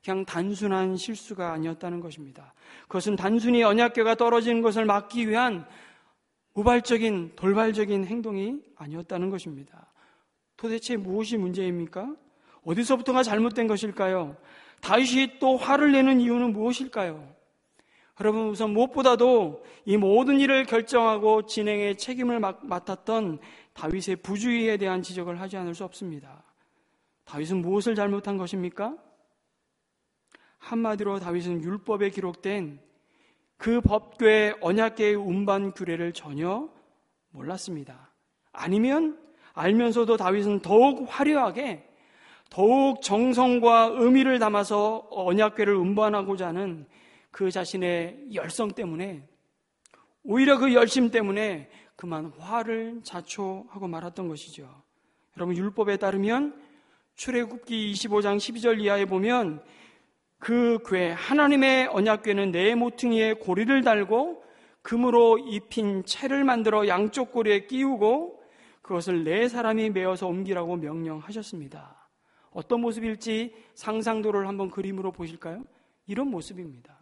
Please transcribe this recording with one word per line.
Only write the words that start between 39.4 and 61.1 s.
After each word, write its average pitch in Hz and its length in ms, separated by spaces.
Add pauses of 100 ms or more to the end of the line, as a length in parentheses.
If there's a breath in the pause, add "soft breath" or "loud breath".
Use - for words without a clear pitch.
알면서도 226 640
다윗은 202 420
더욱 240 480
화려하게, 254 800 (600 soft breath)
더욱 254 520
정성과 233 920
의미를 254 460
담아서 214 720
언약궤를 202 640
운반하고자 196 720
하는 170 400 (440 soft breath)
그 190 200
자신의 180 840
열성 190 380
때문에, 170 560 (960 soft breath)
오히려 269 340
그 254 160
열심 233 380
때문에 202 580 (260 soft breath)
그만 160 440
화를 226 640
자초하고 196 840
말았던 175 420
것이죠. 151 380 (720)
여러분, 175 180
율법에 202 420
따르면 208 600 (560 loud breath)
출애굽기 233 760
이십오 208 300
장 202 180
십이 233 220
절 226 180
이하에 202 260
보면 190 580 (760 soft breath)
그 233 460
궤, 180 260